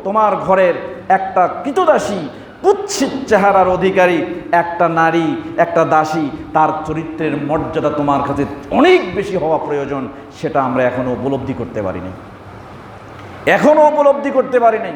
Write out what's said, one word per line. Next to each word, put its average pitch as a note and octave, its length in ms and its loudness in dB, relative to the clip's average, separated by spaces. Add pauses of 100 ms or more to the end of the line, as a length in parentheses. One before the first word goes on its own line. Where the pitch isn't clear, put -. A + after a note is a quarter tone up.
তোমার G3+ 320 2
ঘরের F3 380 2 (360)
একটা F3+ 400 2 (140)
কৃতদাসী, B3 640 0 (340)
কুৎসিত F4+ 480 0 (180)
চেহারার G3 420 4
অধিকারী F3+ 560 2 (260)
একটা E3+ 380 2
নারী, E3 460 2 (220)
একটা E3 280 2
দাসী, D#3 440 0 (240)
তার D#3 160 4 (160)
চরিত্রের D3 520 -4
মর্যাদা D3+ 520 -2
তোমার C#3+ 380 0
কাছে C#3 180 -2 (260)
অনেক E4+ 440 2
বেশি F#3 220 -4
হওয়া D#3 200 0
প্রয়োজন, C#3+ 500 -4 (340)
সেটা D3 220 0
আমরা B2+ 200 0
এখনও B2+ 280 0
উপলব্ধি B2 460 -4
করতে A2 240 -8
পারিনি, F#2 300 -6 (1400)
এখনও D4+ 360 6
উপলব্ধি C#4+ 420 4
করতে B3+ 300 2
পারি A3+ 200 4
নাই। F#3 160 -8